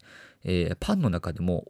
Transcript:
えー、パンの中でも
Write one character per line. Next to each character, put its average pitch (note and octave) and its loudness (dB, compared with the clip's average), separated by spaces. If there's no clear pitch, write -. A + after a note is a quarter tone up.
え E2+ 0
ー、 - -4
パ - 0
ン F#3 0
の B2+ 4
中 E2+ -2
で - -10
も F2 0